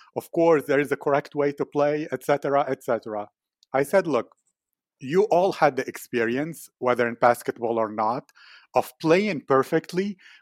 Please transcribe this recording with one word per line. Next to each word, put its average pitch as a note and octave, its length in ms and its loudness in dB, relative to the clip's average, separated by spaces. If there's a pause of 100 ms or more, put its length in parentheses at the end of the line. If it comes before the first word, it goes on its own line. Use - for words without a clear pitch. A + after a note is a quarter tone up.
(160)
of - 160 -8
course, E3 340 4
there C#3 140 2
is C#3+ 120 -2
a C#3 60 -2
correct D3 380 -2
way C#3+ 180 0
to C#3+ 120 -4
play, D3 460 -2
et C3 120 -8
cetera, C#3+ 460 0
et C3 140 -6
cetera." G#2+ 460 -6 (440)
I C3+ 100 2
said, F#3 240 2
"Look, A#2+ 280 -2 (640)
you D#3 260 0
all F3 280 2
had C#3+ 220 2
the B2+ 120 -4
experience, B2 840 -4 (100)
whether B2 280 0
in A#2 80 -6
basketball A#2 640 0
or G#2+ 120 -2
not, A2 400 -4 (440)
of - 260 -2
playing F3 460 2
perfectly, E3+ 720 0 (240)